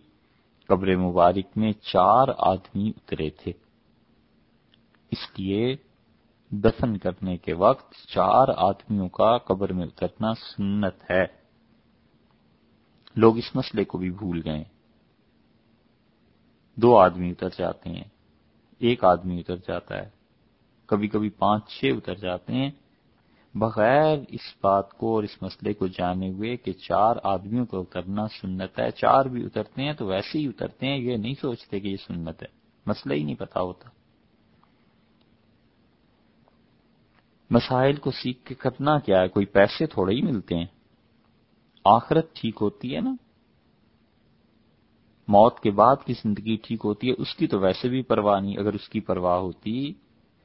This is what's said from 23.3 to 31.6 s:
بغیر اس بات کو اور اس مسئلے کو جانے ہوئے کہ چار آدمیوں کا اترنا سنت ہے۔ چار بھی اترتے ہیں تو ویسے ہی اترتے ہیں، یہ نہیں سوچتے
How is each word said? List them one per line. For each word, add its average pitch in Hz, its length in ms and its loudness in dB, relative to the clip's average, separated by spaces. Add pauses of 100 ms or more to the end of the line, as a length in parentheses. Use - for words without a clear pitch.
بغیر 113 640 2 (100)
اس 117 120 -14 (220)
بات 98 300 2
کو 113 220 -2
اور 107 80 0
اس - 200 -12
مسئلے 101 300 -8
کو 98 140 -2
جانے 92 440 -4
ہوئے 107 260 -6
کہ 95 160 -8
چار 104 500 0
آدمیوں 101 440 -2
کا 95 120 -8
اترنا 95 500 -6
سنت 95 500 -8
ہے۔ 117 120 -2
چار 123 340 2
بھی 123 200 -6
اترتے - 380 -8
ہیں 147 100 -4
تو 127 140 -10
ویسے 95 320 -4
ہی 151 80 -2
اترتے 117 400 -8
ہیں، 139 120 -4
یہ 123 180 -4
نہیں 113 240 -6
سوچتے 117 400 -8